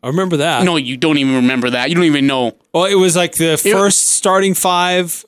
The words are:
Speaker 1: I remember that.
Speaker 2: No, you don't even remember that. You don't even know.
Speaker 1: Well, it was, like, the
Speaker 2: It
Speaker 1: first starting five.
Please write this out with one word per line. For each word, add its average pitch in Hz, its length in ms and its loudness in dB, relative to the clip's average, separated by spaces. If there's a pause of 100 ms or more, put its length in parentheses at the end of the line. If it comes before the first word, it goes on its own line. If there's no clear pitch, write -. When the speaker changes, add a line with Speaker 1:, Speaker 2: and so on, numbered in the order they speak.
Speaker 1:
I 120 60 -8
remember 170 300 -2
that. 151 260 0
Speaker 2:
No, 180 120 0
you 131 200 -4
don't 151 220 0
even 135 180 0
remember 127 340 0
that. 123 200 -2
You 170 40 -2
don't 175 100 2
even 147 220 2
know. 131 300 0 (180)
Speaker 1:
Well, 175 120 2
it 202 100 0
was, 185 180 2
like, 175 220 -2
the 165 160 0
Speaker 2:
It 151 80 -2
Speaker 1:
first 196 500 2
starting 190 440 0
five. 180 720 -2